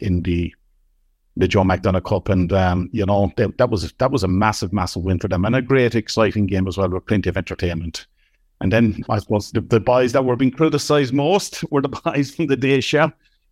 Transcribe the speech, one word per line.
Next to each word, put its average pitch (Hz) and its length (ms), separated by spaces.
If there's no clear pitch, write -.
in 90 220
the, 87 300
the 95 100
Joe 95 160
McDonagh 92 420
Cup. 95 240
And, 92 240
um, 90 400
you 107 140
know, 101 300
they, 113 100
that 123 120
was, 98 280
that 127 120
was 135 140
a 92 40
massive, 101 440
massive 92 320
win 92 160
for 101 80
them 90 160
and 113 100
a 131 80
great, 123 320
exciting 107 520
game 95 200
as 90 100
well 95 120
with 90 180
plenty 101 240
of 92 60
entertainment. 85 720
And 95 120
then 110 360
I 110 100
suppose 104 340
the, 110 80
the 113 200
boys 123 320
that 135 120
were 127 120
being 127 160
criticised 147 600
most 160 580
were 139 120
the 139 60
<laughs> - 160
boys 143 300
from 160 140
the 135 80
Déise 135 560